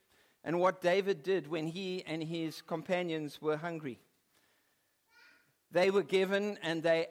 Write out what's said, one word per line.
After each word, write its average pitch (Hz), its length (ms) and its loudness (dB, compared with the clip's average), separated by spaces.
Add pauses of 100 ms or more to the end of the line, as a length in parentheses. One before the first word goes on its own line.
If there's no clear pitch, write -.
(420)
and 165 160 0
what 185 220 4
David 185 420 2
did 175 240 0
when 156 200 -4
he 185 400 -6
and 160 160 -4
his 160 400 -6
companions 165 800 -4
were 151 160 0
hungry. 156 420 -8 (1700)
They 180 200 4
were 196 120 4
given 196 600 0
and 165 200 -2
they 165 280 4